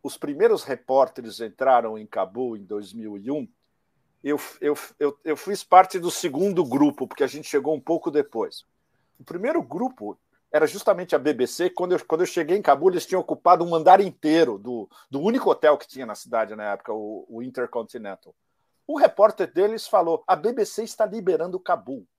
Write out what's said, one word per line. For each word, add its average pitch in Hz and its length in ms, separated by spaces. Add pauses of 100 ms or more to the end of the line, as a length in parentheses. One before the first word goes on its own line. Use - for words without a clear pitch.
os - 140
primeiros 170 480
repórteres 131 720
entraram 117 580
em 107 80
Cabul 107 520
em 101 80
dois 104 260
mil 107 260
e 107 140
um, 143 160 (760)
eu, 143 160 (220)
eu, 147 180 (220)
eu, 143 240
eu 151 140
fiz - 260
parte 185 340
do 175 140
segundo 170 540
grupo, 135 420
porque - 160
a 135 40
gente 147 200
chegou 147 260
um 143 60
pouco 165 320
depois. 127 540 (520)
O 131 60
primeiro 233 400
grupo - 560 (320)
era 151 160
justamente 180 480
a - 20
B 139 160
B 123 140
C. 180 220
Quando 180 240
eu, - 120
quando 160 140
eu 180 80
cheguei 175 300
em 208 40
Cabul, 151 300
eles 175 140
tinham 185 160
ocupado 170 420
um 175 100
andar 180 280
inteiro 156 560
do, 113 320 (200)
do 139 120
único 226 280
hotel 151 280
que - 100
tinha 131 180
na 107 100
cidade 110 380
na 107 200
época, 101 180
o, 107 380
o 113 120
Intercontinental. 117 920 (500)
O 302 120
repórter 208 520
deles 208 380
falou: 165 400
"A 185 80
B 180 160
B 233 140
C - 180
está 214 220
liberando 180 520
Cabul." 185 480 (140)